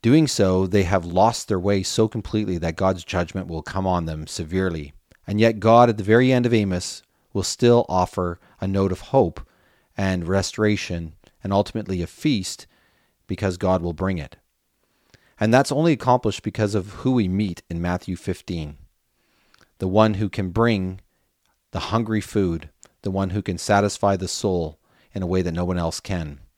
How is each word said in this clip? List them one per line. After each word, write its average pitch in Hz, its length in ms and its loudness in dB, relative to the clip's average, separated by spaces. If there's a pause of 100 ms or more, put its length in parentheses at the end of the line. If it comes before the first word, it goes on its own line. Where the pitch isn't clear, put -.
doing 147 240 6
so, 92 400 2
they 98 160 2
have 87 240 0
lost 95 420 2
their 98 100 -2
way 98 240 0
so 110 260 0
completely 104 500 -4
that 82 180 -4
God's 95 280 0
judgment 87 420 -4
will 82 160 -8
come 95 240 -6
on 87 180 0
them 78 220 -8
severely. 82 680 -4 (340)
And 104 140 -2
yet 113 200 4
God, 117 280 8
at 110 80 0
the 104 80 -6
very 120 260 6
end 123 140 2
of 120 80 2
Amos, 98 500 -2 (300)
will 98 100 -2
still 120 460 4
offer 90 500 -2 (220)
a 95 80 -4
note 98 240 0
of 90 80 -6
hope 107 400 0 (560)
and 92 320 -2
restoration 95 840 -2 (280)
and 98 120 -2
ultimately 95 480 -2
a 82 40 -4
feast - 600 -4 (600)
because 95 300 -2
God 92 240 0
will 85 140 -4
bring 92 240 -2
it. 71 180 -12 (1040)
And 110 140 2
that's 135 180 4
only 156 200 2
accomplished 123 500 0
because 107 320 -2
of 101 160 -4
who - 220 -4
we 117 140 2
meet 92 440 -2
in 85 100 -6
Matthew 87 360 -4
fifteen, 82 600 -8 (1000)
the 95 100 -2
one 107 260 4
who 101 140 -2
can 92 220 -6
bring 95 500 0 (680)
the 98 80 -8
hungry 110 420 -2
food, 90 480 -2 (320)
the 98 100 -6
one 95 200 -2
who 101 100 -2
can 92 160 -4
satisfy 101 600 2
the 90 120 -6
soul 85 500 -4 (360)
in 95 80 -6
a 90 40 -4
way 92 140 0
that 85 140 -2
no 87 100 -2
one 90 140 -2
else 82 200 -4
can. 76 420 -8 (180)